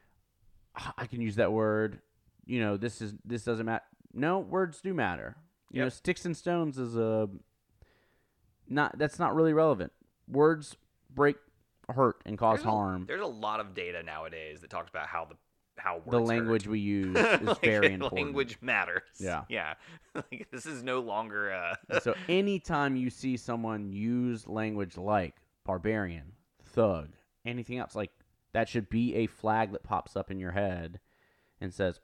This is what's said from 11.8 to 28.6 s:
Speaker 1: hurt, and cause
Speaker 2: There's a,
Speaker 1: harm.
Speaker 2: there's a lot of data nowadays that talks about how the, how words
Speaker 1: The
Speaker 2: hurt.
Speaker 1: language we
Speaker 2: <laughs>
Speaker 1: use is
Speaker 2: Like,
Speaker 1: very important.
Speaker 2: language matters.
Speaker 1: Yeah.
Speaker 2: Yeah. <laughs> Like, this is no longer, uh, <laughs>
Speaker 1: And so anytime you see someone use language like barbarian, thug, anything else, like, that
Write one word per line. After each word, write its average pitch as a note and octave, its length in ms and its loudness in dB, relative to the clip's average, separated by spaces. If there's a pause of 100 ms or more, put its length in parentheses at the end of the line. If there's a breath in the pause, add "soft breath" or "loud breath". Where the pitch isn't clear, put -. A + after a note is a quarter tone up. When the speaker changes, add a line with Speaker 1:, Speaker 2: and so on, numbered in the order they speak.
Speaker 1:
hurt, B2+ 360 2
and G#2 120 -6
cause A2 220 4
Speaker 2:
There's G#2 60 -4
a, A2+ 40 2
Speaker 1:
harm. F#2+ 360 0
Speaker 2:
there's F3+ 160 -4
a G#3 40 -4
lot A2 340 -4
of G2+ 140 -8
data F2 300 -6
nowadays D#2+ 580 -10
that E2 80 -20
talks E2+ 200 -8
about D#2 180 -6
how E2 180 -4
the, D2 100 -18 (420)
how F2+ 200 -4
words E2 140 -10
Speaker 1:
The A#2+ 80 4
Speaker 2:
hurt. A#2 60 4
Speaker 1:
language A2+ 420 2
we G#2+ 120 0
Speaker 2:
<laughs> - 20 0
Speaker 1:
use G2 360 2
is A3 240 6
Speaker 2:
Like, F#3+ 200 0
Speaker 1:
very G#2+ 320 6
important. C3 320 -2
Speaker 2:
language C3+ 360 -2
matters. F#2+ 420 0 (160)
Speaker 1:
Yeah. F2 300 -4
Speaker 2:
Yeah. E2+ 300 -4
<laughs> - 40 -20 (320 loud breath)
Like, - 360 -12
this - 140 -12
is D3 160 -10
no B2+ 200 -2
longer, G#2 520 -2
uh, F2+ 300 -4
<laughs> - 60 -16
Speaker 1:
And - 120 0
so A#2 140 0 (120)
anytime E3+ 680 2
you B2+ 160 0
see C3 260 -2
someone A2+ 560 -4
use A#2 540 0
language G#2 500 -4
like F#2+ 380 0 (280)
barbarian, F#2 680 -2 (320)
thug, F2 460 2 (360)
anything A#2+ 320 -6
else, - 180 -8
like, G2+ 160 -4 (420)
that A2+ 140 2